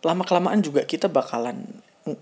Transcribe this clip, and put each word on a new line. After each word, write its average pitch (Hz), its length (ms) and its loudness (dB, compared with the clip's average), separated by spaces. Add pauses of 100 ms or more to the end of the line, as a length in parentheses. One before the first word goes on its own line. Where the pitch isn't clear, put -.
Lama-kelamaan 180 560 2
juga 147 240 2
kita - 240 -2
bakalan 123 560 -2 (580)